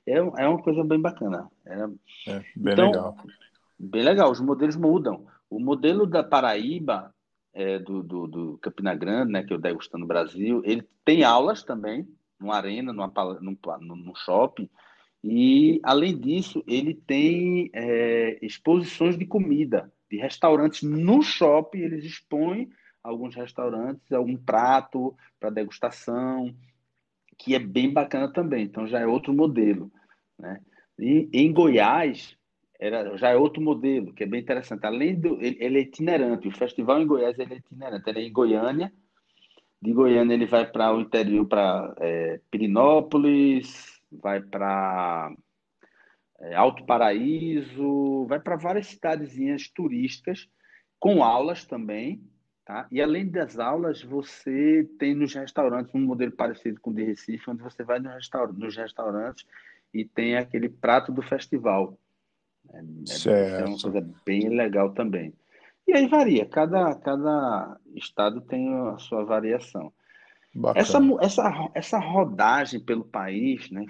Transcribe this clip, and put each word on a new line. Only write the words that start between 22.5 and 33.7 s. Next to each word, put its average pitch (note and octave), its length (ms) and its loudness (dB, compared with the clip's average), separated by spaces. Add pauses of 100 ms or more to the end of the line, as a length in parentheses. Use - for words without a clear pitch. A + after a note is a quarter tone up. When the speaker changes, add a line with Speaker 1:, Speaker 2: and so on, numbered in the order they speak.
Speaker 1:
alguns A#2+ 320 -10
restaurantes, B2 800 -8
algum B2 240 0
prato B2+ 800 0 (240)
pra G#2+ 120 -6
degustação, B2 1040 -6 (840)
que C3 160 0
é B2+ 40 4
bem B2 340 0
bacana C#3 400 0
também, C#3+ 320 -2
então A2 220 -6
já A#2+ 120 -2
é A#2 80 0
outro C3 260 0
modelo, A2+ 580 2 (480)
né? F#2+ 220 -14 (380)
E, D3+ 340 2
em D3 200 6
Goiás, C#3+ 840 2 (440)
era, G#2 380 -4
já B2 100 4
é B2 80 6
outro D3 260 2
modelo, C3 520 0